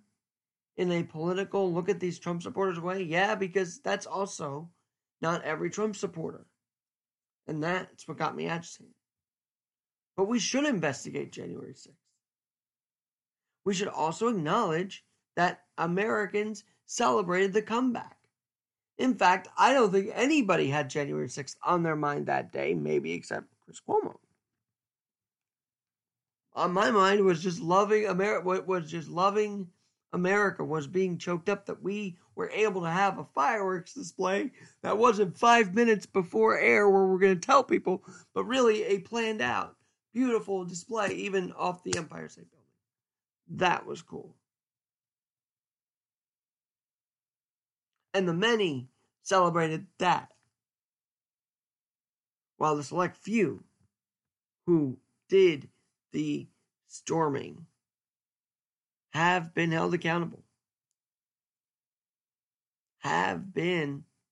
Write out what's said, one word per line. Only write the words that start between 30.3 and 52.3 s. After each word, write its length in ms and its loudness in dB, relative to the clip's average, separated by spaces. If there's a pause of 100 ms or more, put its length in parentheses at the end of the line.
was 220 -4
being 320 -2
choked 320 -4
up 160 -4
that 160 -10
we 340 -6 (200)
were 160 -6
able 300 0
to 100 -2
have 260 2
a 160 -10
fireworks 640 -2
display 560 -4 (320)
that 160 0
wasn't 360 4
five 380 6
minutes 320 4
before 540 2
air 280 6
where 200 6
we're 100 2
gonna 180 6
tell 280 4
people, 400 -2 (320)
but 80 -2
really 400 2
a 160 0
planned 420 -4
out, 360 -2 (360)
beautiful 500 0
display, 520 -4
even 380 -2
off 300 -4
the 140 -2
Empire 320 -12
State 220 -20
Building. 160 -20 (880)
That 300 0
was 160 -10
cool. 320 -16 (3750)
And 140 2
the 60 2
many 560 0 (340)
celebrated 600 2 (140)
that, 340 0 (2250)